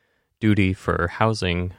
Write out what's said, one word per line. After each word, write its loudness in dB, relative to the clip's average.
duty 2
for -2
housing, -2